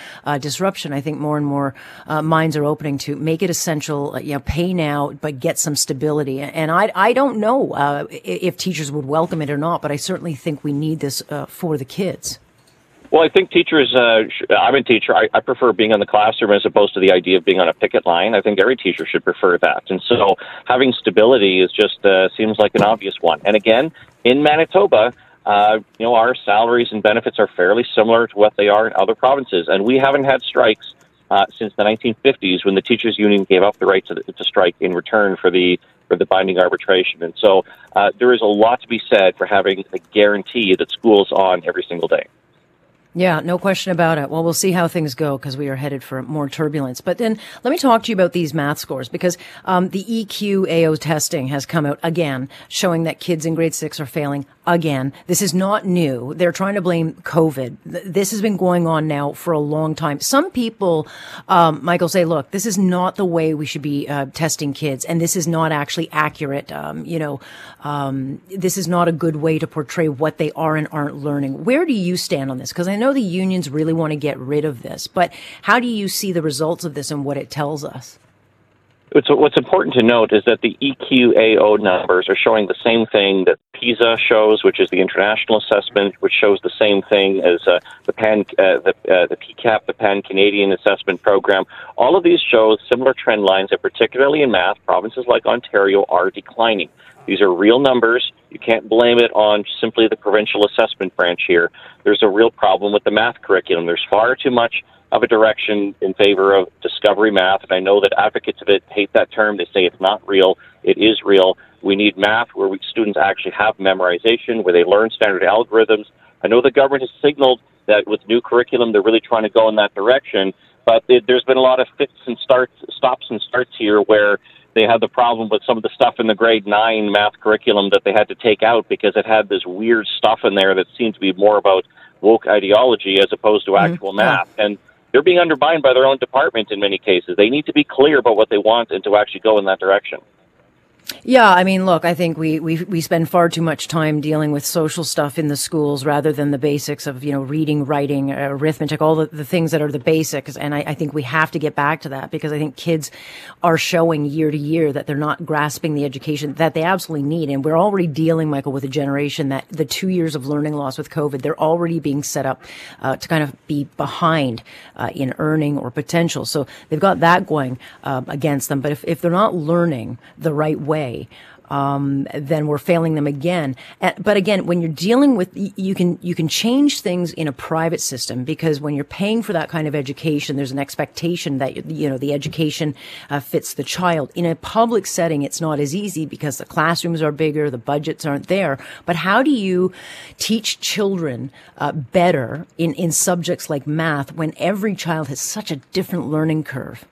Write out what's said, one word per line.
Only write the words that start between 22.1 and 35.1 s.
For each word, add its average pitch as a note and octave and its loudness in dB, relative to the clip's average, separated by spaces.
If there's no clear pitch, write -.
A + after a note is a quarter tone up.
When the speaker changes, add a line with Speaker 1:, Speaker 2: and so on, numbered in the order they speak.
Speaker 2:
seems A2 -2
like G#2 4
an - 2
obvious G2+ 0
one. D#2+ 2
And G#2 2
again, A2+ 2
in C3 4
Manitoba, D3+ 4
uh, G#2 4
you A2+ -4
know, A#2+ 2
our A#2 4
salaries A#2 2
and G#2+ -6
benefits G#2+ 0
are G#2 2
fairly G2 2
similar A2+ 4
to - -12
what G#2 4
they G#2 2
are G#2 4
in G#2+ -6
other A2+ 2
provinces. B2 0
And F#2+ 0
we C3 2
haven't C#3 2
had C3+ 2
strikes, - 0
uh, G2 4
since G#2+ -8
the G#2 0
nineteen A2 0
fifties F#2 0
when G2 2
the F#2+ 2
teachers A2 -2
union G#2 4
gave F#2+ 4
up G#2 2
the F#2+ -2
right F#2+ 2
to, E2+ -8
to - -12
strike F2+ 0
in F2+ -2
return G2 0